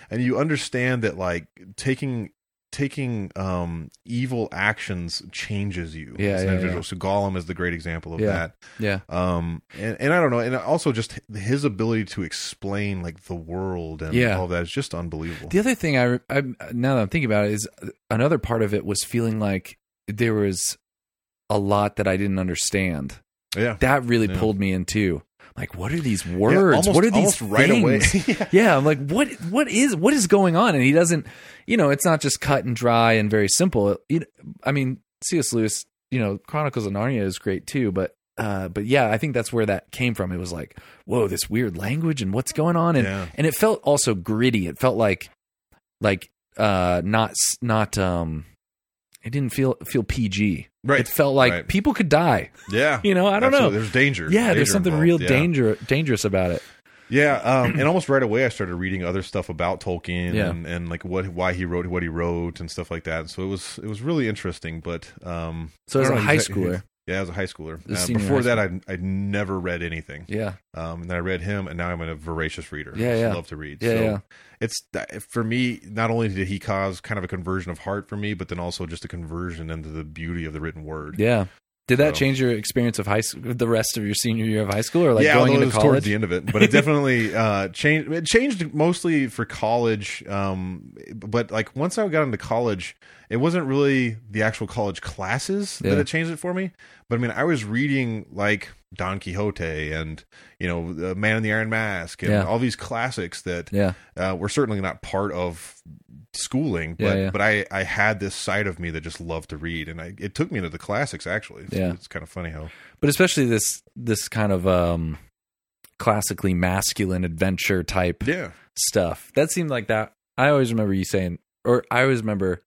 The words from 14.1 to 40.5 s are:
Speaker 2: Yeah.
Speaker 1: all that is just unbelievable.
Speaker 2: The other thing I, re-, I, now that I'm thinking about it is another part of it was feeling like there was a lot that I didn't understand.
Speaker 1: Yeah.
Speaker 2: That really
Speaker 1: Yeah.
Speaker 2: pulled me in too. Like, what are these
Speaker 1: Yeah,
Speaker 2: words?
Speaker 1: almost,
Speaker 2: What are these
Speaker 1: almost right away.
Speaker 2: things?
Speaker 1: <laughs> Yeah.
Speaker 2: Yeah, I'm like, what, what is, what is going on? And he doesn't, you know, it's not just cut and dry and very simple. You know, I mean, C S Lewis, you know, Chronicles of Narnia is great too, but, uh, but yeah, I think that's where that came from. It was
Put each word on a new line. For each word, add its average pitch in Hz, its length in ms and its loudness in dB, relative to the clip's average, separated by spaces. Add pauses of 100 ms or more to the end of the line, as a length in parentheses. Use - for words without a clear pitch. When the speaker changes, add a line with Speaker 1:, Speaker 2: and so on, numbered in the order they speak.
Speaker 2:
Yeah. 117 240 2
Speaker 1:
all 92 120 -2
that 87 140 -2
is 85 80 -8
just - 220 -6
unbelievable. 82 560 -8
Speaker 2:
The 175 100 2
other 247 160 2
thing 151 220 0
I, 123 60 4
re-, 123 160 2 (100)
I, 139 120 0 (300)
now 127 240 0
that 120 60 2
I'm 98 80 0
thinking 156 160 0
about 104 200 2
it 104 80 0
is 104 140 -4 (440)
another 131 260 4
part 117 240 -2
of 104 120 2
it 104 120 -2
was 98 180 -2
feeling 113 360 -2
like 98 380 -2 (300)
there 110 280 2
was 101 420 0 (720)
a 107 80 2
lot 101 380 2
that 101 120 0
I 95 100 2
didn't 98 220 0
understand. 90 760 -2 (420)
Speaker 1:
Yeah. 113 220 -2
Speaker 2:
That 135 260 2
really 117 240 4
Speaker 1:
Yeah. 92 100 -2
Speaker 2:
pulled 107 200 2
me 98 140 2
in 92 120 0
too. 92 380 0 (340)
Like, - 180 -10
what 92 160 -6
are 170 80 -2
these 120 260 -2
Speaker 1:
Yeah, 87 120 -4
Speaker 2:
words? 147 400 6 (100)
Speaker 1:
almost, 196 80 4
Speaker 2:
What 170 80 8
are 226 80 6
these 202 280 4
Speaker 1:
almost - 20 -12
right 117 280 4
away. 190 300 4
Speaker 2:
things? - 280 4
Speaker 1:
<laughs> 208 120 0
Yeah. 202 120 -2
Speaker 2:
Yeah, 190 260 8
I'm 135 80 2
like, 143 240 2
what, 233 200 2 (200)
what 254 180 2
is, 247 280 4
what 185 180 4
is 233 140 2
going 190 280 6
on? 202 200 4
And 131 80 4
he 131 100 8
doesn't, 165 320 4 (420)
you - 80 0
know, 165 140 4
it's 139 160 2
not 160 160 4
just 139 180 0
cut 139 240 2
and 117 120 -2
dry 117 380 6
and 107 160 2
very 104 200 4
simple. 107 480 2 (100)
You 160 120 0
know, 170 60 -4 (380)
I 131 80 0
mean, 135 280 -2 (240)
C - 160 0
S 135 120 0
Lewis, 110 320 0 (280)
you 127 80 0
know, 101 180 0 (100)
Chronicles 143 380 -2
of 98 80 -2
Narnia 113 300 0
is 95 160 -2
great - 280 -4
too, 123 240 0
but, 92 220 -2 (240)
uh, 98 320 -4
but 101 160 -4
yeah, 123 240 4
I 110 80 2
think 143 160 -2
that's 117 180 -2
where 113 140 2
that 98 260 -2
came 123 220 -2
from. 92 180 -4
It 90 60 -4
was 87 160 -6